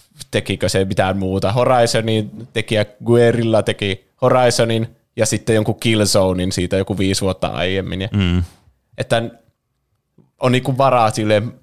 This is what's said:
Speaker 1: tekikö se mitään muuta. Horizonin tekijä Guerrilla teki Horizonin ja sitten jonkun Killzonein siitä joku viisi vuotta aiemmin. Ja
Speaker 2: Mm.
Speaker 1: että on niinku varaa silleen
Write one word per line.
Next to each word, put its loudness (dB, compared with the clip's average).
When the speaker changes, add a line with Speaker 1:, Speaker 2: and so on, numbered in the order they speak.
Speaker 1:
tekikö -2
se 0
mitään -2
muuta. -2
Horizonin 0
tekijä -2
Guerrilla 4
teki -4
Horizonin 2
ja 0
sitten 0
jonkun 0
Killzonein 2
siitä -2
joku -4
viisi 0
vuotta -2
aiemmin. -4
Ja -6
Speaker 2:
Mm. 2
Speaker 1:
että -2
on 0
niinku -2
varaa 2
silleen 0